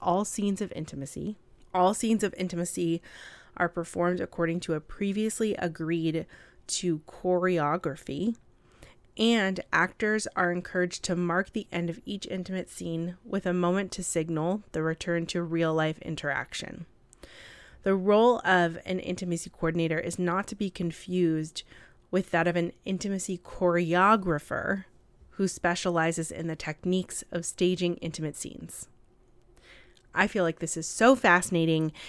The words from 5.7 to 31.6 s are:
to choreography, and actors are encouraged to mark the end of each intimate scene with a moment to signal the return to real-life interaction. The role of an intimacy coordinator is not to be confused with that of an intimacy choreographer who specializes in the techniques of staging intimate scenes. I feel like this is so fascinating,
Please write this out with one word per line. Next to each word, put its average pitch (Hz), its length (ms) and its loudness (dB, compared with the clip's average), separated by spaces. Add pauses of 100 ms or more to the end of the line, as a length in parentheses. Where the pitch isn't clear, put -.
to 170 400 -2
choreography, 175 1300 0 (800)
and 214 420 2 (140)
actors 214 640 2
are 175 160 2
encouraged 180 520 -2
to 180 120 0
mark 180 380 0
the 214 180 -6
end 175 160 -2
of 165 160 -6
each 202 220 -8
intimate 185 420 -6
scene 170 560 -6
with 202 220 -4
a 180 80 2
moment 180 380 2
to 180 120 -6
signal 165 680 -2
the 156 100 -2
return 165 420 -2
to 170 180 -4
real-life 160 580 0
interaction. - 840 -6 (1000)
The 196 120 4
role 208 500 6
of 175 400 4
an 185 160 -2
intimacy 180 480 -4
coordinator 165 500 0
is 175 200 -4
not 180 300 0
to 214 60 -10
be 196 140 -4
confused 170 960 -2 (480)
with 185 200 0
that 170 160 2
of 175 80 2
an 170 180 0 (120)
intimacy 190 580 -4
choreographer 180 1400 2 (460)
who 190 180 -2
specializes 165 840 0
in 165 160 -8
the 160 100 -6
techniques 180 760 -4
of 170 140 -4
staging 175 500 0
intimate 156 400 -6
scenes. - 520 -14 (1300)
I 190 120 4
feel 196 180 2
like 165 140 0
this - 180 -6
is 160 100 -6
so 247 300 6
fascinating, 165 760 4 (160)